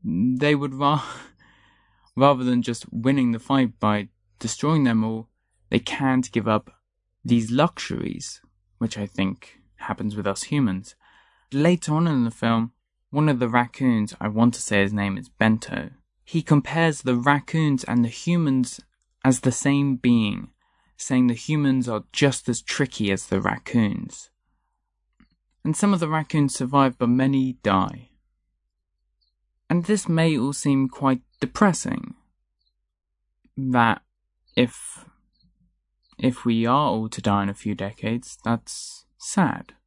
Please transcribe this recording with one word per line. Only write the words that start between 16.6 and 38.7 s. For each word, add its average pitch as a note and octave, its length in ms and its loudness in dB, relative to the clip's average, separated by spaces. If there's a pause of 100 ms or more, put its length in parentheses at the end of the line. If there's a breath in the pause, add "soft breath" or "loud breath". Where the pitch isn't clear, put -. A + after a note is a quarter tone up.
the B2+ 140 0
raccoons C#3+ 680 0
and A#2+ 200 0
the A#2 60 0
humans C#3 680 -2 (440)
as C3 160 2
the C3 120 0
same C#3 440 0
being, A2+ 560 0 (460)
saying B2+ 300 2
the A#2+ 60 2
humans C3 560 0
are G#2+ 220 -4
just - 360 0
as A#2+ 140 -2
tricky - 500 -2
as F#2+ 160 -4
the F#2+ 140 0
raccoons. - 880 -2 (1400)
And D#3 80 0
some G3+ 180 2
of F3+ 60 0
the D#3+ 80 -2
raccoons D3+ 480 0
survive, C3+ 420 2
but A#2+ 120 0
many C3 520 0
die. G2 500 0 (1600)
And F3 140 0
this G3+ 240 -2
may E3 300 2
all C3 160 -2
seem C3+ 340 2
quite C3 360 0 (180)
depressing, - 720 0 (1400)
that B2 440 2 (540)
if, - 480 -2 (1120)
if - 280 -2
we A2+ 200 2
are C#3 220 2
all A2 220 -2
to - 120 -12
die G2+ 220 2
in G2 60 -2
a G2 40 -6
few G#2 220 -6
decades, A2 720 -6
that's - 600 -6 (100)